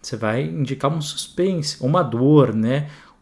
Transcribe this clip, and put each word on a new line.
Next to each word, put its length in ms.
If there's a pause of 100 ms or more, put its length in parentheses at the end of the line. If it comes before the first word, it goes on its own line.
você 160
vai 260
indicar 480
um 100
suspense, 800
uma 220
dor, 520
né? 360 (320)